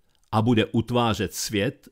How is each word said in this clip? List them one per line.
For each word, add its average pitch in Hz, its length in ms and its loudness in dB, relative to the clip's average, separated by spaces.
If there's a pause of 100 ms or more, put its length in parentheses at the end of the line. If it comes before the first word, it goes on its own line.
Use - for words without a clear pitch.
(320)
a 139 100 2
bude 110 240 2
utvářet 113 680 -2
svět - 580 -4